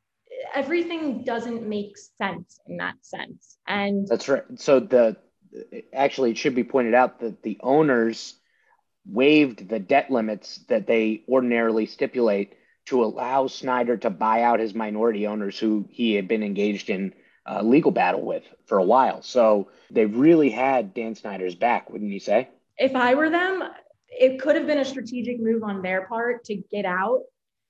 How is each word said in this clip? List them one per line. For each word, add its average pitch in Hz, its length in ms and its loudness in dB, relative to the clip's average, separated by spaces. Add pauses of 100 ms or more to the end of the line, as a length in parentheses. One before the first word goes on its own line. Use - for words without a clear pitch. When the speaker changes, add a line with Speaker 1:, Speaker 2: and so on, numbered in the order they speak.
(540)
Speaker 1:
everything 320 720 -4
doesn't 233 440 -6
make 208 300 -8
sense 175 720 -10
in 175 80 -12
that 175 260 -8
sense. - 640 -16
And 202 400 -2
Speaker 2:
That's - 220 -2
right. 135 160 0 (120)
So 135 220 4
the, 113 380 2 (760)
actually, 131 380 0
it 110 80 -4
should 139 160 -2
be 123 80 0
pointed 120 320 0
out 123 260 4
that 113 220 -10
the 107 180 -6
owners 123 760 2 (720)
waived 123 600 2
the 110 120 -4
debt 135 300 0
limits 110 480 -4 (100)
that 110 180 0
they 110 420 0
ordinarily 117 580 2
stipulate 110 680 -2 (320)
to 123 160 0
allow 127 440 -2
Snyder 123 500 -2
to 110 140 -2
buy 110 320 0
out 117 180 4
his 107 140 -4
minority 107 520 -2
owners 104 320 -6
who 107 320 0
he 117 240 -2
had 98 140 -2
been 110 140 -2
engaged 101 480 -4
in 95 220 -4 (340)
a 104 180 -4
legal 135 260 4
battle 90 320 0
with - 220 -6 (220)
for 104 120 2
a 92 60 4
while. 110 380 4
So 107 460 2 (220)
they 117 160 2
really 143 440 6
had 120 440 -2
Dan 113 220 -8
Snyder's 92 400 -8
back, 110 340 0
wouldn't 101 220 -8
you 98 80 -8
say? 117 300 0 (280)
Speaker 1:
If 262 160 0
I 247 200 2
were 311 160 2
them, 359 340 -2 (440)
it 262 320 2
could 294 140 2
have 320 120 -2
been 302 120 0
a 269 60 0
strategic 240 560 -8
move 226 240 0
on 196 180 -6
their 185 240 -2
part 240 380 -4
to 208 120 -8
get 202 280 -8
out 190 380 0 (480)